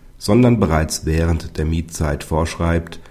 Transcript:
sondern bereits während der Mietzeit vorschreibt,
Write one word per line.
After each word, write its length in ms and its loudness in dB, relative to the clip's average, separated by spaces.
sondern 380 4
bereits 480 0
während 520 0
der 80 0
Mietzeit 580 -2
vorschreibt, 880 -2